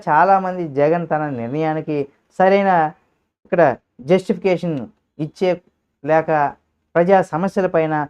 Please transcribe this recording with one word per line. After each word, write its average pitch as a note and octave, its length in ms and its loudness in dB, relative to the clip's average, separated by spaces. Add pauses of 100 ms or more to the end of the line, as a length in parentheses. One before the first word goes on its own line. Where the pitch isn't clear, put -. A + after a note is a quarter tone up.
చాలామంది F#3 560 2 (100)
జగన్ D#3 340 0
తన D3+ 220 -2
నిర్ణయానికి D3+ 680 -4 (420)
సరైన F#3+ 320 4 (680)
ఇక్కడ F3 200 0 (460)
జస్టిఫికేషన్ F3+ 720 -2 (420)
ఇచ్చే D#3+ 300 -4 (540)
లేక D#3 280 0 (640)
ప్రజా F3+ 260 4
సమస్యలపైన F3 760 -2 (140)